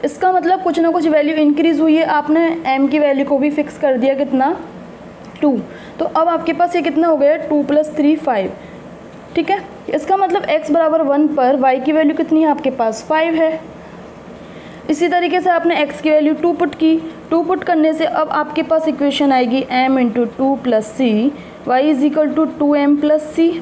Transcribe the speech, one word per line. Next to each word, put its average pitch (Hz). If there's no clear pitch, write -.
इसका 370
मतलब 370
कुछ 339
ना 330
कुछ 330
वैल्यू 302
इंक्रीज 302
हुई 320
है, 330
आपने 302
एम 269
की 294
वैल्यू 277
को 285
भी 285
फिक्स 294
कर 269
दिया 269
कितना, 277
टू। 285
तो 320
अब 330
आपके 330
पास 349
ये 339
कितना 320
हो 320
गया, 285
टू 294
प्लस 302
थ्री 302
फ़ाइव। 220
ठीक 330
है, 392
इसका 311
मतलब 381
एक्स 311
बराबर 320
वन 285
पर 277
वाई 262
की 277
वैल्यू 311
कितनी 311
है 320
आपके 294
पास, 226
फ़ाइव 320
है। 320
इसी 311
तरीके 349
से 359
आपने 339
एक्स -
की 311
वैल्यू 302
टू 349
पुट 330
की, 320
टू 330
पुट 330
करने 320
से 320
अब -
आपके 302
पास 320
इक्वेशन 277
आएगी 254
m 262
into 240
टू 269
plus 220
c, 262
y 254
is 294
equal 302
to 311
टू 294
एम 285
plus 302
c। 330